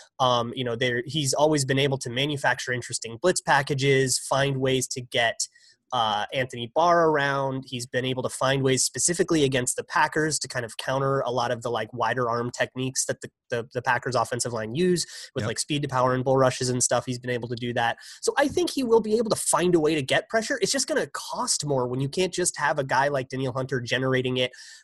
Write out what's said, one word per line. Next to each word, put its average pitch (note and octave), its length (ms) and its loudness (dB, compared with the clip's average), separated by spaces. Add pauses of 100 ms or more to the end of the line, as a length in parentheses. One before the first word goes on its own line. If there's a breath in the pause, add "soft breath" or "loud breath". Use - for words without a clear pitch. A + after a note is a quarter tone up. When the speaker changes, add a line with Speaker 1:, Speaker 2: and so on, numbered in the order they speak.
(180 loud breath)
Speaker 1:
Um, A#2+ 380 2
you C3 80 -4
know, A#2 100 -2
there, A#2+ 320 0
he's C#3 260 -2
always D3+ 320 4
been C3 140 0
able C3+ 200 2
to B2+ 120 -8
manufacture C3 640 -2
interesting A#2 500 -8
blitz F3+ 180 2
packages, C#3 800 2
find C#3 380 0
ways C3 320 0
to - 120 -8
get, A#2+ 380 0 (540 soft breath)
uh, G#2+ 420 0
Anthony B2 400 -4
Barr E3+ 360 4
around. C#3 540 0
He's B2 220 -8
been B2+ 180 -2
able B2+ 200 -2
to A#2+ 40 0
find C3+ 360 0
ways C3 180 4
specifically E3 640 2
against C3 320 0
the D#3 80 -6
Packers D#3 560 0
to C#3+ 80 -8
kind B2 160 -4
of A2 140 -10
counter C3+ 420 0
a B2 100 -2
lot B2 220 0
of A#2 100 -4
the, A#2+ 80 -4
like, A2 220 -4
wider A#2 360 0
arm A#2+ 220 0
techniques C3 560 -4
that C3 140 -4
the, - 100 -14 (200)
the, A#2 220 -4
the B2+ 80 -4
Packers B2 360 0
offensive A#2+ 360 -2
line A2 220 -6
use F3 320 0 (300 loud breath)
with, B2+ 60 -2
Speaker 2:
Yep. A2+ 60 -2
Speaker 1:
like, A2 120 -4
speed D3 220 -2
to D3 60 -4
power B2+ 240 2
and B2+ 120 0
bull C3+ 120 4
rushes B2+ 340 2
and B2 120 0
stuff. B2 240 2
He's B2 140 -6
been B2 100 -6
able A#2+ 180 -4
to A#2+ 60 -4
do A#2+ 200 -6
that. A#2 240 0 (220 loud breath)
So - 160 0
I C#4+ 120 2
think E4+ 220 0
he C#4 120 -4
will A3+ 180 4
be G#3+ 160 0
able A3+ 140 0
to - 60 2
find F3 400 2
a E3 40 6
way D#3 140 2
to D3+ 80 0
get C3+ 260 0
pressure. A3+ 320 -2
It's F#3+ 120 0
just C#4 160 -2
gonna B3 240 0
cost - 520 -4
more C3+ 220 0
when B2 140 -2
you C#3 80 -2
can't F3+ 260 -2
just F3+ 240 -2
have D3 220 0
a C#3 40 0
guy C#3 220 2
like C3+ 220 -2
Danielle C3 240 -4
Hunter C3 280 -2
generating B2+ 580 0
it B2+ 120 0 (340 loud breath)